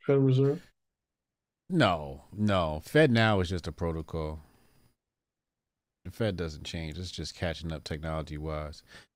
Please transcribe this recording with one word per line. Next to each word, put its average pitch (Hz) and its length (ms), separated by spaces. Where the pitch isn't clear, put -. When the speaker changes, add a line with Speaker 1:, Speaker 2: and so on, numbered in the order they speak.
Speaker 1:
Federal 139 180
Reserve? 135 380
Speaker 2:
No, 85 520
no. 90 480
Fed 151 260
now 110 300
is 87 80
just 87 180
a 80 60
protocol. 80 680
The 90 60
Fed 104 260
doesn't 80 280
change. 80 340
It's 90 120
just - 240
catching 82 380
up 73 120
technology-wise. 76 960